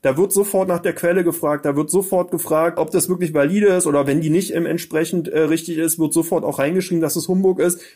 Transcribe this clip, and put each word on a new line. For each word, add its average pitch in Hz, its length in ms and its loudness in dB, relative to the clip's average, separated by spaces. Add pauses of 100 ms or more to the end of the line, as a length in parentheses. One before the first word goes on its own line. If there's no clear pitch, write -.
da 135 120 2
wird 190 160 2
sofort 196 360 0
nach 175 120 0
der 170 140 -2
Quelle 175 300 0
gefragt, 151 420 -2
da 139 100 0
wird 156 140 0
sofort 185 400 0
gefragt, 165 480 0
ob 165 140 -2
das 180 180 0
wirklich 175 240 -2
valide 175 340 2
ist 180 200 4
oder 143 180 2
wenn 143 160 0
die 156 80 0
nicht 185 220 0
im 170 160 -2
entsprechend, 165 600 -2
äh, 151 120 0
richtig 160 400 0
ist, 160 180 0
wird 156 160 0
sofort 165 300 0
auch 143 160 -4
reingeschrieben, 170 420 0
dass 147 140 -2
es 170 120 -6
Humbug 185 320 2
ist. 175 220 0 (140)